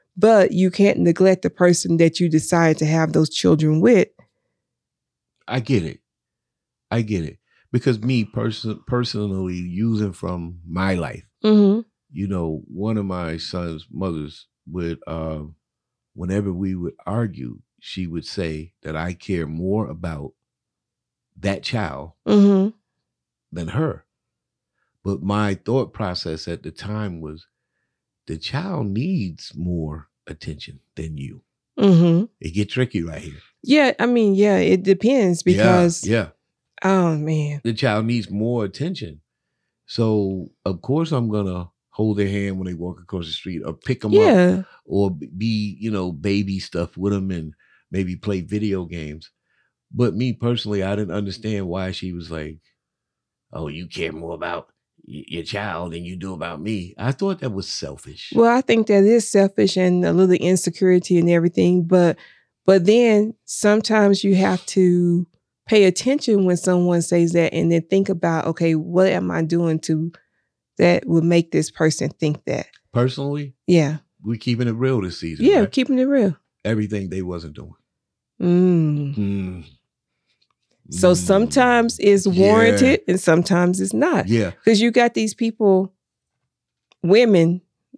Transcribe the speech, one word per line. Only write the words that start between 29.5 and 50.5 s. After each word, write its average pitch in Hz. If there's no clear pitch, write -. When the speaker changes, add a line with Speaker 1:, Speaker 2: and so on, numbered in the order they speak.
Speaker 2:
more 80
attention 73
than 78
you. -
Speaker 1:
Mm-hmm. 175
Speaker 2:
It 80
get 101
tricky 110
right 80
here. 73
Speaker 1:
Yeah, 269
I 233
mean, 226
yeah, 196
it 180
depends 196
Speaker 2:
Yeah, 180
Speaker 1:
because 180
Speaker 2:
yeah. 104
Speaker 1:
Oh, 185
man. 147
Speaker 2:
The 117
child 110
needs 113
more 110
attention. 98
So, 101
of 95
course, 151
I'm 120
gonna 92
hold 107
their 101
hand 98
when 92
they 90
walk 85
across 87
the 80
street 87
or 82
pick -
'em 107
Speaker 1:
Yeah. 185
Speaker 2:
up 185
or 98
b-, 73
be, 104
you 110
know, 92
baby 98
stuff -
with 98
'em 95
and 80
maybe 90
play 95
video 98
games. 80
But 113
me 120
personally, 107